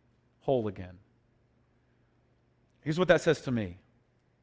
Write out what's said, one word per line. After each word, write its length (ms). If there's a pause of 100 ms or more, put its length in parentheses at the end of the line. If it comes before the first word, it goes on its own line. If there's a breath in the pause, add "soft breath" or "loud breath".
(420)
whole 260
again. 300 (1800)
Here's 180
what 100
that 140
says 180
to 100
me. 280 (640)